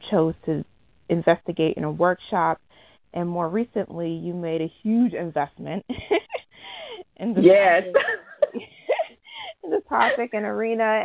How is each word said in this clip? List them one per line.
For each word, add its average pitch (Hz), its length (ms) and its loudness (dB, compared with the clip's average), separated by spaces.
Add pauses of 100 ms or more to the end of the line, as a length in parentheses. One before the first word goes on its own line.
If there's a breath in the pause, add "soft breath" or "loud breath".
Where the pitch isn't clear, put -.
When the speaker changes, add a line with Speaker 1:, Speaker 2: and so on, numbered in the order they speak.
Speaker 1:
chose 160 240 2 (120)
to 156 180 -4 (460)
investigate 170 680 0
in - 60 -4
a 151 80 -4
workshop, 170 680 0 (540 soft breath)
and 175 140 -4
more 170 220 -4
recently 185 600 -6
you 165 240 -8
made 165 280 -6
a 160 100 -6 (100)
huge 226 320 2
investment 156 720 -6
<laughs> - 1300 -8
in 226 160 -4
the 185 80 2
Speaker 2:
Yes. 381 420 8 (100)
Speaker 1:
topic, - 680 -2
<laughs> - 1040 -10
in 359 80 -12
the 403 180 0
topic 240 440 0
and 214 120 -4
arena, 220 380 -2 (220)